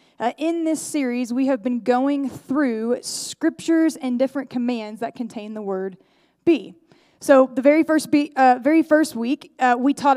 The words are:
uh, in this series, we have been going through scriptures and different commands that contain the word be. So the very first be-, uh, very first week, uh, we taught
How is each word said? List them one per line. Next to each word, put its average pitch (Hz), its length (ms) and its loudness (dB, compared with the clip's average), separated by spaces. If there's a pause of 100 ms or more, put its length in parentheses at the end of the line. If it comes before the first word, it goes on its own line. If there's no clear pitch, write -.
(180)
uh, 233 200 -2
in 330 260 -2
this 320 180 -2
series, 247 520 -4
we 262 140 0
have 262 140 0
been 240 200 -4
going 262 480 0
through 240 720 -2
scriptures - 960 -2
and 254 200 -4
different 254 320 -2
commands 226 520 -6
that 226 120 -6
contain 220 400 -12
the 214 80 -10
word 190 360 -6 (480)
be. 277 280 0 (460)
So 262 340 4
the 254 80 -4
very 294 220 6
first 311 280 0
be-, 294 260 2
uh, 262 240 6
very 311 200 4
first 302 360 2
week, 233 420 -6
uh, 254 180 2
we 262 160 0
taught 277 240 2